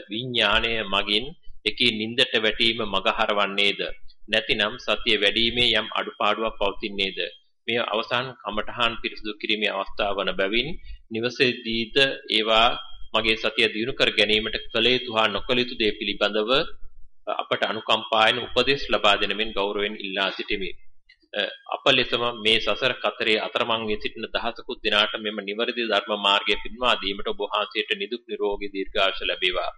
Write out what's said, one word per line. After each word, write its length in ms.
විඥාණය 680
මගින් 420
එකී 320
නින්දට 440
වැටීම 460
මග 280
හරවන්නේද? 680
නැතිනම් 520
සතිය 420
වැඩිීමේ 520
යම් 200
අඩුපාඩුවක් 680
පවතින්නේද? 600
මෙය 140
අවසන් 440
කමඨහන් 600
පිරිසුදු 380
කිරීමේ 360
අවස්ථාව 440
වන 180
බැවින් 360
නිවසේදීද 880
ඒවා 400
මගේ 260
සතිය 320
දියුණු 260
කර 160
ගැනීමට 520
කළ 260
යුතු 240
හා 160
නොකළ 300
යුතු 180
දේ 160
පිළිබඳව 580
අපට 320
අනුකම්පාවෙන් 760
උපදෙස් 440
ලබා 320
දෙන 180
මෙන් 180
ගෞරවයෙන් 440
ඉල්ලා 340
සිටිමි. 400
අ, 100
අප 160
ලෙසම 380
මේ 220
සසර 360
කතරේ 440
අතරමං 460
වී 140
සිටින 280
දහසකුත් 540
දෙනාට 360
මෙම 240
නිවැරදි 460
ධර්ම 340
මාර්ගය 360
පින්වා 400
දීමට 320
ඔබ 120
වහන්සේට 540
නිදුක් 300
නිරෝගී 460
දීර්ඝායුෂ 520
ලැබේවා. 560